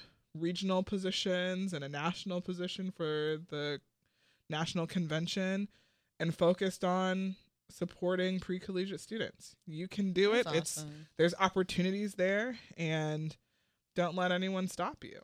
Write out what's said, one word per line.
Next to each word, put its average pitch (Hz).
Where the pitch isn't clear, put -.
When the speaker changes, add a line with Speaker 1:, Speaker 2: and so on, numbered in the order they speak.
Speaker 1:
regional 185
positions 185
and 143
a 139
national 170
position 180
for 156
the 147
national 165
convention 185
and 170
focused 180
on 185
supporting 185
pre-collegiate 185
students. -
You 165
can 196
do 202
Speaker 2:
That's 233
Speaker 1:
it. 156
It's, 170
Speaker 2:
awesome. 151
Speaker 1:
there's 170
opportunities 190
there, 202
and 156
don't 175
let 180
anyone 185
stop 190
you. -